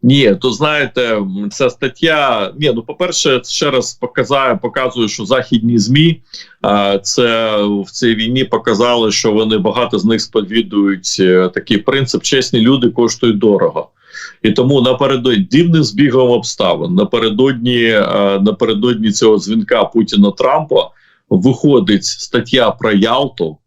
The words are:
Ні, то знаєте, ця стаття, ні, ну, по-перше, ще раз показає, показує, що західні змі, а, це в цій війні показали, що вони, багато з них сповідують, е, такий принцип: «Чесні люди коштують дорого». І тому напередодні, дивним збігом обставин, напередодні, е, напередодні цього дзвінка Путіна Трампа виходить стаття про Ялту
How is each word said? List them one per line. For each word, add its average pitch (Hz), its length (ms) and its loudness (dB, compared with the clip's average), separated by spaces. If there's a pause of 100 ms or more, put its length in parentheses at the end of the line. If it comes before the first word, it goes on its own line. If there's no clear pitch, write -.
Ні, 123 300 4
то 123 180 -2
знаєте, 127 680 -2 (280)
ця 127 200 -2
стаття, 135 880 -2
ні, 147 140 0
ну, 113 80 -6
по-перше, 143 640 -2
ще - 260 -4
раз 127 240 -4
показає, 131 640 -2
показує, 123 520 -4
що 107 160 -8
західні 120 540 0
змі, 147 440 2 (400)
а, 101 360 0
це 113 640 -2
в 101 280 -4
цій 113 240 0
війні 117 300 -2
показали, 117 680 0
що 110 200 -2
вони, 110 260 0
багато 110 400 -2
з 90 60 -6
них 110 160 0
сповідують, 101 1000 -2
е, 92 340 2
такий - 240 -2
принцип: 135 440 -2
«Чесні 127 380 0
люди 123 300 2
коштують 117 480 0
дорого». 95 520 0 (520)
І 110 80 2
тому 131 300 2
напередодні, 127 640 0
дивним 160 400 2
збігом 139 460 2
обставин, 90 640 -2
напередодні, 117 920 0
е, 101 560 2
напередодні 107 720 0
цього 107 260 4
дзвінка 107 460 0
Путіна 110 460 2
Трампа 147 600 0 (400)
виходить 107 760 2
стаття - 680 -2
про 110 220 -4
Ялту 107 760 -2